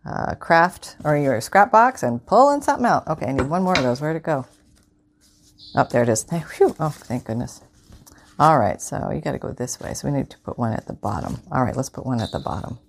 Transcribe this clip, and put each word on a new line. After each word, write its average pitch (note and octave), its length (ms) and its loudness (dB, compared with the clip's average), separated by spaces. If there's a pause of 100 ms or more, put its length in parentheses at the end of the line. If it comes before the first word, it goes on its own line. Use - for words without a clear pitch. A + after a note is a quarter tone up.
uh, - 300 -6
craft - 680 2
or D3+ 120 2
your C3+ 240 2
scrap G3 300 4
box A#3+ 320 4
and A#2+ 240 -2
pulling C#4+ 340 6
something C#4 240 0
out. F3+ 240 2
Okay, D#3 180 -4
I C3 60 -2
need C3+ 160 -2
one F3 140 -2
more F#3 140 2
of C#3+ 60 2
those. B2 180 0
Where'd D#3+ 160 -4
it D#3 80 -10
go? C#3 200 -2 (1300)
Oh, C#3 160 2
there B2 120 2
it A#2+ 80 2
is. A2 120 0
Thank, E3+ 280 -6
whew. - 280 2
Oh, D#3 120 -2
thank - 340 -8
goodness. A#2+ 380 -8 (760)
All D3+ 200 6
right, G2+ 220 0
so - 340 -8
you D3+ 60 -6
gotta C#3+ 180 -6
go - 140 -8
this - 260 -10
way. - 160 -10
So C#3+ 140 -6
we C#3+ 80 -2
need C3+ 140 -4
to - 80 -20
put - 200 -12
one A2+ 140 -2
at - 140 -6
the - 80 -10
bottom. - 460 -6 (120)
All C3+ 100 0
right, - 140 -2
let's C3+ 140 -6
put - 160 -12
one B2 140 -2
at - 120 -6
the - 80 -6
bottom. - 380 -8 (100)